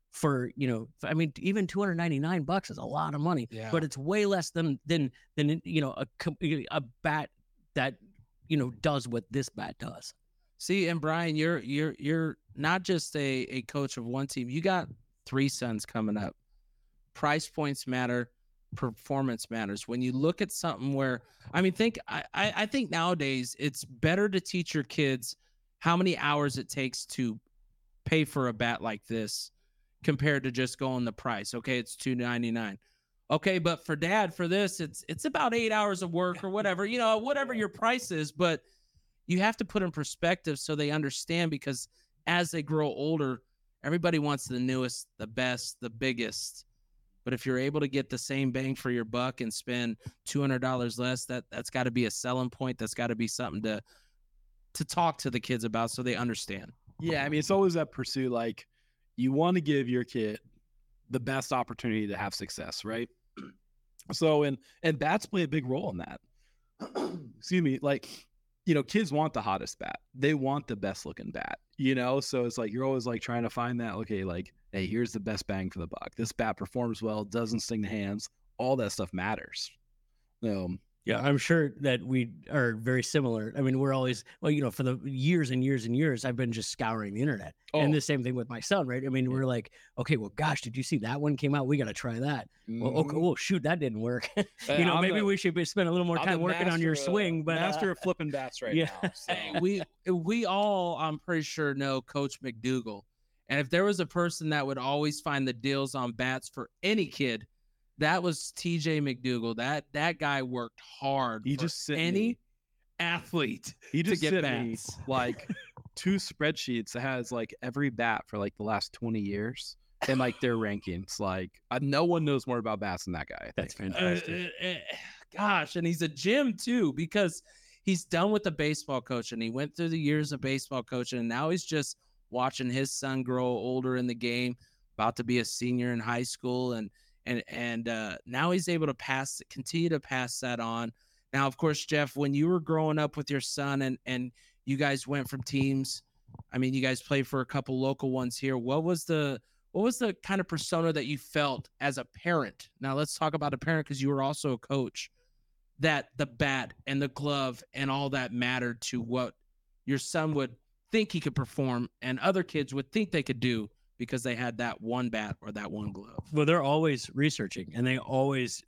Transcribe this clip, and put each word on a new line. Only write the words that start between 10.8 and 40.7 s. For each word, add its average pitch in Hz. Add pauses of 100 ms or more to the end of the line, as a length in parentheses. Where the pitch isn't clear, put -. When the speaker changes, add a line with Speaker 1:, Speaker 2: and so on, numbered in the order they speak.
Speaker 2:
and 165
Brian, 160
you're, 156
you're, 139
you're 160 (180)
not 170
just 170
a, 147
a 131
coach 139
of 117
one 135
team. 123
You 139
got 180 (380)
three 139
sons 117
coming 107
up. 101 (760)
Price 151
points 143
matter, 123 (460)
performance 131
matters. 104
When 120
you 127
look 147
at 208
something 139
where, 131 (300)
I 175
mean, 185
think, 226 (100)
I, - (100)
I, 208
I 208
think 220
nowadays 151
it's 143
better 185
to 190
teach 180
your 151
kids 135 (440)
how 170
many 180
hours 147
it 131
takes 131
to 117 (640)
pay 160
for 135
a 120
bat 120
like 107
this 113 (520)
compared 139
to 131
just 123
going 127
the 117
price. 107
Okay, 123
it's 117
two 131
ninety-nine. 117 (520)
Okay, 185
but 165
for 156
dad, 175
for 175
this, 190
it's, 160
it's -
about 285
eight 226
hours 208
of 170
work 180
or 190
whatever, 196
you 226
know, 220
whatever 262
your 214
price 247
is. 156
But 165 (680)
you 180
have 214
to 233
put 202
in 180
perspective 156
so -